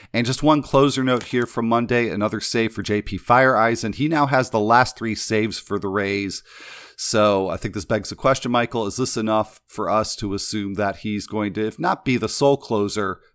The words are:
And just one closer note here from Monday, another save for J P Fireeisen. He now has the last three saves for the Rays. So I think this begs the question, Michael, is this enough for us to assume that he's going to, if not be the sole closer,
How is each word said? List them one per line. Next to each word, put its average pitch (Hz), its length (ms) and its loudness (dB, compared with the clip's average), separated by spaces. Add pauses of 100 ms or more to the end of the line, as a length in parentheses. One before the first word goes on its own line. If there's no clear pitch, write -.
(120)
And 117 140 0
just 131 160 -2
one 151 200 4
closer 135 420 4
note 127 200 2
here 120 220 0
from 117 220 -2
Monday, 117 420 2
another 104 300 -2
save 113 320 0
for 101 100 -8
J 104 180 0
P 98 180 -8
Fireeisen. 117 760 2
He 147 140 -2
now 151 180 2
has 131 240 2
the 113 100 2
last 117 380 4
three 113 160 -4
saves 107 440 -2
for - 200 -6
the 98 100 -4
Rays. 98 540 -4 (540)
So 101 520 2
I 85 80 -4
think - 180 -8
this 104 100 -6
begs 107 260 -4
the 110 60 -10
question, 131 340 0
Michael, 120 360 0
is 98 100 -6
this 131 200 -2
enough 110 520 -2
for 101 200 -6
us 107 280 0
to 101 180 -6
assume 101 400 -6
that 98 220 -2
he's 104 320 -6
going 104 260 -4
to, 107 100 -2
if 110 140 -6
not 175 260 -2
be 131 120 2
the 107 120 -2
sole 139 280 2
closer, 101 640 -2 (140)